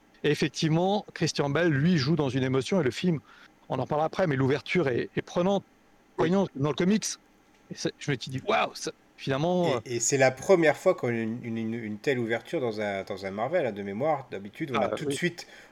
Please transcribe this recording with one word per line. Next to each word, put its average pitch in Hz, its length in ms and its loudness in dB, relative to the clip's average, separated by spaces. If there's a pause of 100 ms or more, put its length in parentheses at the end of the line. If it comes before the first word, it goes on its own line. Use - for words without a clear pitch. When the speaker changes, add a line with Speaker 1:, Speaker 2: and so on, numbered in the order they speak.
(240)
Speaker 1:
Et 151 60 2
effectivement, 165 840 2
Christian 151 360 -2
Bale, 165 200 2
lui, 160 280 4
joue 143 180 2
dans 147 140 2
une 127 140 0
émotion, 131 360 2
et 156 40 2
le 123 80 2
film, 170 280 0 (500)
on 131 100 -4
en 127 80 -2
parlera 156 180 0
après, 185 220 0
mais 143 80 2
l'ouverture 135 540 2
est, 123 260 -2
est 147 60 -2
prenante, 185 420 0
Speaker 2:
Oui. - 640 -6
Speaker 1:
poignante, 185 280 2
dans 139 140 0
le 139 60 -2
comics. 190 300 2 (680)
Et - 40 -12
c'est, - 220 -6
je - 140 -6
me 139 80 0
suis - 100 -12
dit, 131 180 -6
waouh, 214 280 0
ça, - 160 -8 (260)
finalement, 170 500 0
Speaker 3:
Et, 147 60 2
Speaker 1:
euh, 120 120 0
Speaker 3:
et 120 140 -4
c'est 139 180 0
la 131 120 6
première 160 480 4
fois 185 160 2
qu'on 147 140 -2
a 120 40 0
une, 113 320 -2
une, 113 140 -6
une, 113 160 -4
une 107 240 -8
telle 131 220 0
ouverture 117 420 -2
dans 110 200 -2
un, 98 220 -2
dans 98 220 -8
un 95 60 -4
Marvel, 135 340 0
hein, 113 60 0
de 101 100 -8
mémoire. 131 480 -2
D'habitude, 104 460 -10
on - 40 0
a - 120 0
Speaker 1:
Ah, 107 40 -4
Speaker 3:
tout 156 100 -6
de 139 40 -4
Speaker 1:
oui. 139 60 -4
Speaker 3:
suite, 170 320 -4 (240)